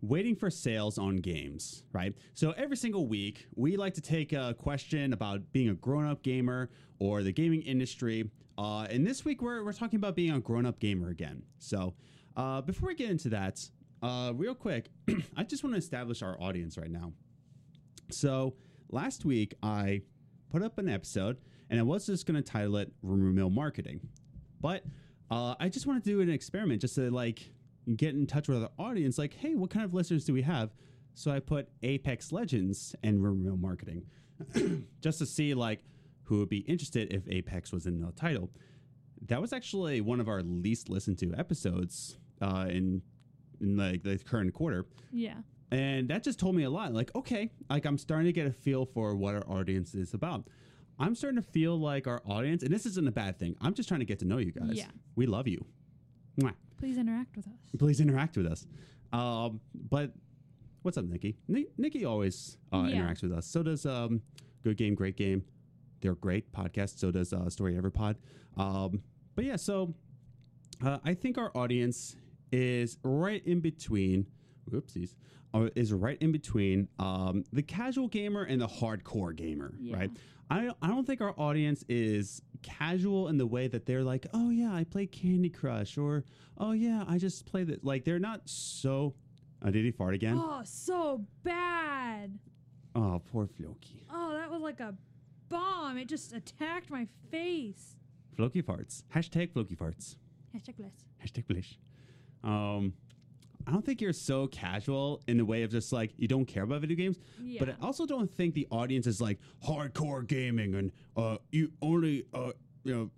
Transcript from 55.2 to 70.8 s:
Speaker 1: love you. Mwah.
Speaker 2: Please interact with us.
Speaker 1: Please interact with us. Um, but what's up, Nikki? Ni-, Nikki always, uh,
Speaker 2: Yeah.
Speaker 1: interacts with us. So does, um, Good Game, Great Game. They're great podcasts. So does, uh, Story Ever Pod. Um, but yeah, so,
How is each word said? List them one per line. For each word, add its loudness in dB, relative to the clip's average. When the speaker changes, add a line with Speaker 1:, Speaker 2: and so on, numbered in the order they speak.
Speaker 1:
love 2
you. -2
Mwah. 2
Speaker 2:
Please -2
interact -2
with -12
us. -18
Speaker 1:
Please 6
interact 4
with 4
us. -2
Um, -2
but -2
what's 0
up, -2
Nikki? -2
Ni-, 0
Nikki -2
always, 0
uh, 2
Speaker 2:
Yeah. 2
Speaker 1:
interacts 0
with 2
us. -2
So 0
does, 0
um, 0
Good 4
Game, 4
Great 0
Game. 2
They're 4
great 0
podcasts. -4
So 4
does, 2
uh, 0
Story 0
Ever 2
Pod. 0
Um, -2
but 0
yeah, -2
so, 0